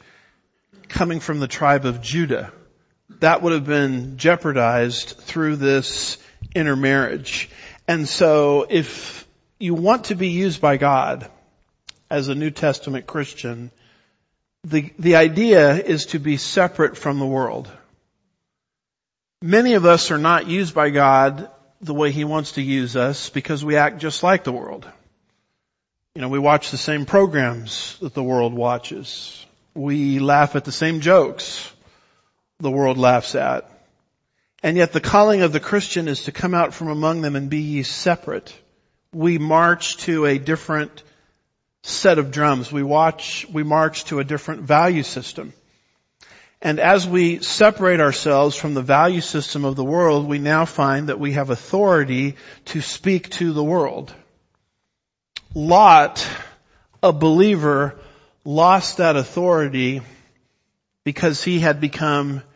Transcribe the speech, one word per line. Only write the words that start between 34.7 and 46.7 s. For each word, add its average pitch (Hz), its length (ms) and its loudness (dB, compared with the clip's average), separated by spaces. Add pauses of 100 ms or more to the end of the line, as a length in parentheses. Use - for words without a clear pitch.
yet 170 160 2
the 160 80 -2
calling 208 400 4
of 170 120 2
the 151 80 -2
Christian 190 480 -4
is 139 160 -6
to 147 80 -8
come 180 200 -4
out 170 220 0
from 160 140 -8
among 156 340 -2
them 143 120 -4
and 139 140 -6
be 151 120 -4
ye 151 240 -4
separate. - 680 -4 (600)
We 170 240 0
march 165 600 2
to 160 280 -2
a 139 120 0
different 151 640 -6 (800)
set - 360 2
of 139 120 -2
drums. 139 400 0
We 143 120 -4
watch, 156 680 -2
we 156 120 -4
march 156 440 0
to 147 120 -6
a 139 60 -4
different 143 360 -8
value 156 420 2
system. - 520 -14 (1080)
And 156 180 -2